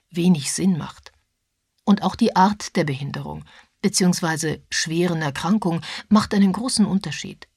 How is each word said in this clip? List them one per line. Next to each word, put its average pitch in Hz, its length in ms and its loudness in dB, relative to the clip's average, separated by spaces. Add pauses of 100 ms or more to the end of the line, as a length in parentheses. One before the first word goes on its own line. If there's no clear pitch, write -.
wenig 170 420 0
Sinn 180 260 -2
macht. - 340 -14 (720)
Und 202 160 2
auch 185 140 -4
die - 200 0
Art 196 400 2
der 175 80 2
Behinderung 143 600 -8 (360)
beziehungsweise 165 920 0
schweren 165 500 0
Erkrankung 170 600 -2 (280)
macht 208 240 4
einen 196 180 6
großen 220 340 0
Unterschied. - 720 -4